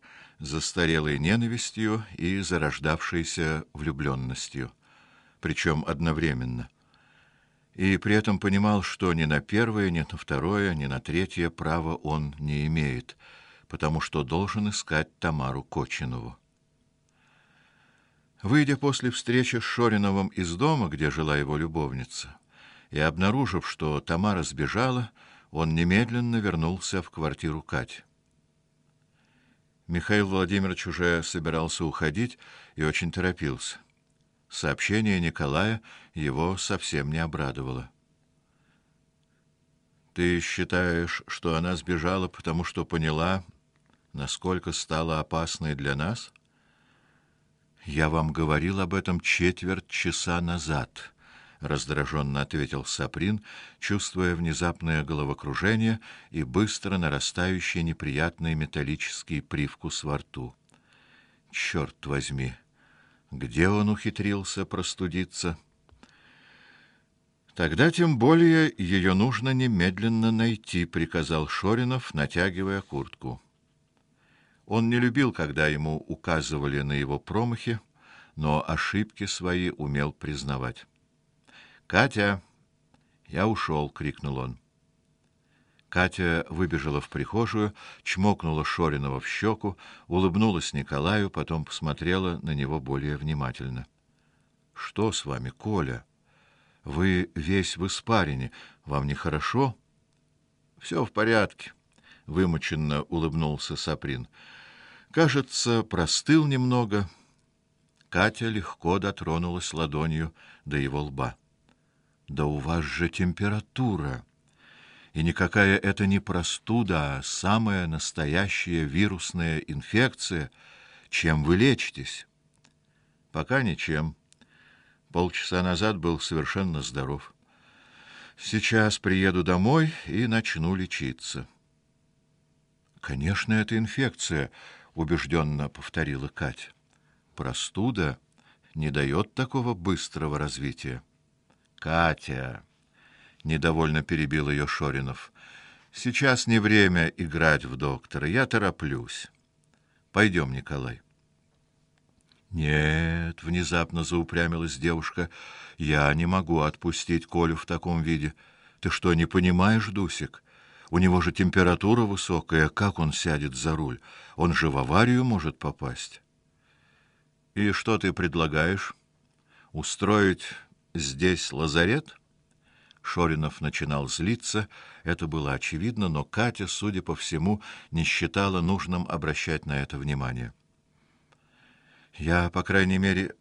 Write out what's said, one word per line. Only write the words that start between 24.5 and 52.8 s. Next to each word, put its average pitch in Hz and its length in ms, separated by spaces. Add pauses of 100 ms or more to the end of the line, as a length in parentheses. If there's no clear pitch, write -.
он 80 240
немедленно 117 640
вернулся 90 680
в - 80
квартиру 78 500
Кати. - 420 (1900)
Михаил 98 400
Владимирович 95 580
уже 85 360
собирался 80 600
уходить 80 540 (360)
и 78 100
очень 78 260
торопился. 85 680 (720)
Сообщение 98 680
Николая 85 640 (340)
его 78 420
совсем 78 540
не 78 80
обрадовало. 67 720 (2250)
"Ты 87 280
считаешь, 85 840
что 82 300
она 87 200
сбежала, 87 520
потому 85 360
что 85 200
поняла, 82 600 (680)
насколько 85 600
стала 80 480
опасной 80 540
для 69 220
нас?" 87 360 (1500)
"Я 78 240
вам 78 220
говорил 80 480
об 90 140
этом 92 260
четверть 90 640
часа 87 540
назад", 78 720 (480)
раздражённо 71 840
ответил 71 420